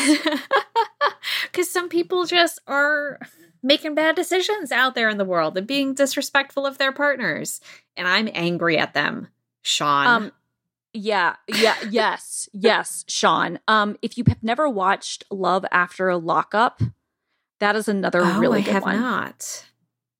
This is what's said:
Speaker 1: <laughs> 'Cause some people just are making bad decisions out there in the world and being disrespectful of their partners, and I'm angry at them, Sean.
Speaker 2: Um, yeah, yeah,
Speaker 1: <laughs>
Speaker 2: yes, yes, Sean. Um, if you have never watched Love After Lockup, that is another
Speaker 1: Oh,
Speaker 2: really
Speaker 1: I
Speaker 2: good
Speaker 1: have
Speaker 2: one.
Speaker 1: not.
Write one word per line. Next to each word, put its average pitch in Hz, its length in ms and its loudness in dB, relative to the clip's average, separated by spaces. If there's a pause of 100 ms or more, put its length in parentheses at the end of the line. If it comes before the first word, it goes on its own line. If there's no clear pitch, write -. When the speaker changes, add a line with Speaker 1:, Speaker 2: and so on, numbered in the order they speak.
(260)
Speaker 1:
<laughs> - 1300 -2
'Cause 359 180 -2
some 359 180 -4
people 339 360 -2
just 339 420 2
are 294 540 0 (420)
making 302 320 2
bad 311 220 2
decisions 370 560 -2
out 254 240 2
there 226 120 2
in 208 100 -2
the 196 60 0
world 170 320 0
and 190 100 -2
being 269 280 0
disrespectful 277 720 0
of 269 120 -6
their 269 140 0
partners, 262 680 -2 (360)
and 180 120 -4
I'm 214 260 2
angry 170 440 0
at - 160 0
them, - 340 -2 (340)
Sean. 147 460 2
Speaker 2:
Um, 226 240 2 (600)
yeah, 196 440 0 (100)
yeah, 214 360 2
Speaker 1:
<laughs> 220 80 -8
Speaker 2:
yes, - 600 -2
yes, 202 540 0
Sean. 170 600 2
Um, 208 340 2
if - 160 -6
you 240 80 -4
have - 160 4
never 247 260 0
watched 196 640 -2
Love 190 400 0
After 180 460 0
Lockup, 170 640 0 (800)
that 208 160 2
is 214 120 -4
another 190 340 0
Speaker 1:
Oh, 185 180 2
Speaker 2:
really 226 200 2
Speaker 1:
I 202 40 -2
Speaker 2:
good 208 80 -2
Speaker 1:
have 196 100 0
Speaker 2:
one. - 180 -2
Speaker 1:
not. - 680 -6 (540)